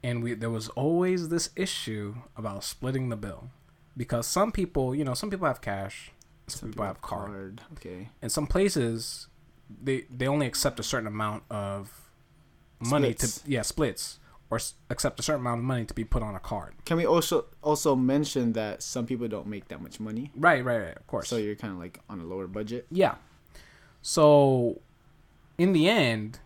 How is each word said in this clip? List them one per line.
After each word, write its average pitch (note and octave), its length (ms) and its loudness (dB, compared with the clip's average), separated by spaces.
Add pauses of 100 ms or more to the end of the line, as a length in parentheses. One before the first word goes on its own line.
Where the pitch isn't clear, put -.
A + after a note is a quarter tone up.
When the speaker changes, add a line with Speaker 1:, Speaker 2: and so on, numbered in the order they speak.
Speaker 1:
And A#2+ 180 -2
we, A#2 120 -4
there A2+ 160 -4
was A2 200 -4
always E3+ 580 2
this E3 260 -2
issue G#2+ 640 -4 (200)
about G2+ 280 -8
splitting C3 440 -4
the A2+ 80 -4
bill. G#2 340 -10 (460)
Because A#2+ 300 -2
some G#3 240 2
people, C#3 440 0
you D3 100 0
know, C3 100 -2
some G#3+ 160 -6
people F#3+ 160 -2
have C3 140 0
cash, G2 500 -6 (380)
some - 120 -10
Speaker 2:
Some - 100 -10
Speaker 1:
people G#2+ 140 -4
Speaker 2:
people - 20 -2
Speaker 1:
have F#2+ 160 -8
card. G2+ 280 -6
Speaker 2:
card. G2 300 -12 (140)
Okay. F2+ 340 -12 (140)
Speaker 1:
And A#2 100 -4
some D3 140 0
places, B2+ 840 0 (540)
they, C3 320 -2
they B2+ 120 -2
only C#3+ 200 2
accept B2+ 340 0
a - 20 -4
certain A2+ 240 -2
amount G#2+ 440 -4
of G2+ 600 -6 (680)
money B2 340 2
to B2+ 140 -2
Speaker 2:
Splits. - 200 -8
Speaker 1:
yeah, B2+ 140 0
splits, - 560 -2 (320)
or A2+ 60 0
s-, - 180 -6 (160)
accept - 300 -2
a - 20 -4
certain D3 200 0
amount A#2+ 180 0
of A#2 40 -2
money B2+ 200 0
to - 100 -10
be A2+ 80 -4
put A2+ 180 2
on G#2+ 140 -6
a F#2 60 -8
card. G2 340 -6 (100)
Speaker 2:
Can E3 120 2
we E3+ 100 4
also, E3 380 4 (180)
also D3 320 4
mention B2+ 600 2
that G#2+ 280 -4
some A#2+ 240 -4
people A#2+ 220 -2
don't G#2 180 -6
make G#2 220 -10
that D2+ 120 -10
much - 200 -12
money? A2 340 -6
Speaker 1:
Right, D3 300 4
right, A#2+ 160 2
right, E2+ 160 -8
of - 100 -20
course. - 220 -4
Speaker 2:
So A#2+ 80 -2
you're G#2+ 180 -2
kinda, G2+ 240 -8
like, F2 220 -12 (100)
on G#2 100 -10
a E2 40 -10
lower F#2 240 -6
budget. G#2+ 420 -6
Speaker 1:
Yeah. E3+ 240 2 (840)
So, C#3 800 6 (760)
in F3+ 140 6
the E3 160 6
end A#2 580 2